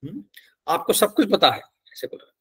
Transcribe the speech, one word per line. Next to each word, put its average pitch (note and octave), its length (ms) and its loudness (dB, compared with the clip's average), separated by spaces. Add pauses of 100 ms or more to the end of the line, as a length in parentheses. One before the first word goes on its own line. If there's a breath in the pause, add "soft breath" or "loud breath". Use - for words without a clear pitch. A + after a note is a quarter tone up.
हम्म? A#3 160 -14 (440 soft breath)
आपको - 240 -2
सब - 220 2
कुछ A#3 160 2
पता D#3+ 200 4
है, G#2+ 120 -6 (300)
ऐसे - 140 -12
बोल - 140 -14
रहे - 60 -20
हैं। - 140 -20